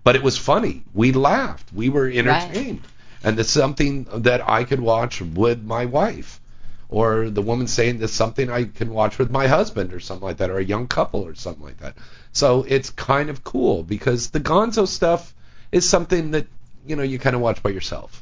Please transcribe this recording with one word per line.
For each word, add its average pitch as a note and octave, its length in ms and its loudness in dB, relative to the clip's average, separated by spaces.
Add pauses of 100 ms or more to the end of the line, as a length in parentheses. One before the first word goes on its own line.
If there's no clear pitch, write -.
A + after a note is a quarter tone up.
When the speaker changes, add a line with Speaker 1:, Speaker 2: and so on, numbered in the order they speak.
Speaker 1:
but B2 120 6
it C3 80 2
was C3+ 140 2
funny. - 460 0 (100)
We A2+ 200 4
laughed. D#3 600 0
We A2 160 0
were C#3 160 2
Speaker 2:
Right. B2+ 120 -2
Speaker 1:
entertained. E3+ 640 0 (420)
And A2 160 2
it's A2 100 0
something C#3 640 0
that A#2+ 340 2
I A#2 180 2
could C3 160 0
watch A#2 400 0
with G#2+ 420 0
my A2+ 220 -2
wife. D#3 560 -2 (480)
Or A2 400 2
the G#2 120 0
woman A#2+ 260 0
saying, A#2+ 320 2
"This A2 120 -2
is - 60 -2
something A#2+ 340 0
I B2 140 0
can A2 280 -4
watch G#2+ 240 2
with B2+ 140 2
my C3+ 160 2
husband," G#2+ 460 2
or F2+ 80 -6
something F#2+ 260 -8
like F2 100 -4
that, F#2 120 0
or F#2+ 80 -2
a G2 60 0
young G#2 240 -2
couple D#3+ 340 0
or E2 120 -8
something D2+ 300 -10
like C2+ 160 -14
that. C#2 160 -10 (380)
So C3 340 4
it's C3+ 220 2
kind C#3+ 400 0
of C#3+ 140 -8
cool F3+ 400 0
because A#2 460 0
the - 100 -2
gonzo G3+ 480 2
stuff F3 460 0 (380)
is F3+ 180 4
something E3+ 420 2
that, D3+ 140 0 (400)
you D3+ 100 -4
know, C#3+ 80 -2
you C3+ 140 -2
kinda B2 220 2
watch A2+ 240 0
by G#2+ 80 2
yourself. - 500 -8